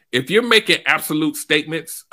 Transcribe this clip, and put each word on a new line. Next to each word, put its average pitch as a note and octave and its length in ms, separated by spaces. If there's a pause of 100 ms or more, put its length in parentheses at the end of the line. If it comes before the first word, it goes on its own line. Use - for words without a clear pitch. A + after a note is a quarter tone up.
(100)
If C3 200
you're G#3+ 160
making G#3+ 400
absolute D#3 500
statements D#3 760